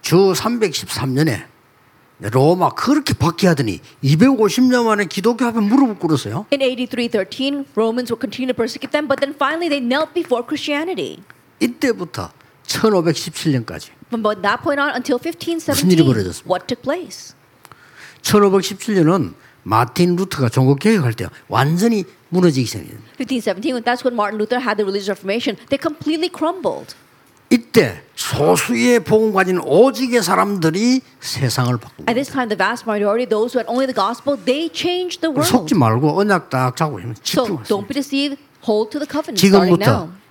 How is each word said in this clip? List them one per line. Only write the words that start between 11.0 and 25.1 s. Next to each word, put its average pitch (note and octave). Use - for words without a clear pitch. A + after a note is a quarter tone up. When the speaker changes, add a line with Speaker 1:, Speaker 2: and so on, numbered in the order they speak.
Speaker 1:
이때부터 G3
천오백십칠 E3+
년까지 G#2+
Speaker 2:
From A3+
that G3+
point C#4+
on C#4+
until B3
Speaker 1:
무슨 D4
일이 E4
Speaker 2:
fifteen E4+
seventeen, F3+
Speaker 1:
벌어졌습니까? G#2
Speaker 2:
what F3+
took B3
place? D4+
Speaker 1:
천오백십칠 G3+
년은 D#3
마틴 B2
루터가 F3
종교 C3
개혁할 C#3+
때 F2+
완전히 F3
무너지기 E3
시작했는데. -
Speaker 2:
Fifteen C4
seventeen, G#3
when A3+
that's A#3+
when B3
Martin G#3
Luther A#3+
had A3+
the G#3
religious G3